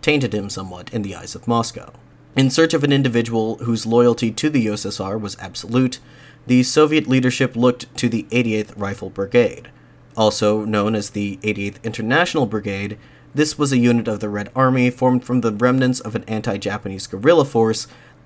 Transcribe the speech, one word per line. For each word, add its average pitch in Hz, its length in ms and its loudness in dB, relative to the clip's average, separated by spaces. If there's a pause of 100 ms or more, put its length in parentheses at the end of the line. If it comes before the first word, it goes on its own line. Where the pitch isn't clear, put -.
tainted 135 320 0
him 101 160 -4
somewhat 92 420 -12
in 113 100 -4
the 98 120 -6
eyes 87 220 -14
of - 120 -18
Moscow. - 460 -2 (420)
In 135 140 4
search 160 240 2
of 147 100 0
an 143 100 2
individual 117 640 0
whose 113 280 -2
loyalty 117 460 4
to 151 180 -2
the 143 120 2
U 107 120 0
S 101 140 -6
S - 120 -8
R 98 180 -6
was 101 220 -8
absolute, 117 600 -2 (480)
the 127 160 6
Soviet 156 420 4
leadership 127 500 0
looked 123 420 0
to 120 120 2
the 113 220 -2
eighty-eighth 113 460 0
Rifle 98 340 -6
Brigade. 98 580 0 (480)
Also 107 480 2
known 107 300 0
as 104 160 -4
the 101 320 -4
eighty-eighth 101 420 -4
International 117 640 0
Brigade, 101 500 -6 (380)
this 151 220 0
was 143 140 0
a 127 80 4
unit 120 280 4
of 107 120 -2
the 107 100 -4
Red 104 260 -6
Army 127 360 2
formed 127 340 0
from 123 160 0
the 113 100 0
remnants 127 480 2
of 110 160 -8
an 107 100 -6
anti-Japanese 104 840 -6
guerrilla 139 380 2
force 113 420 0 (380)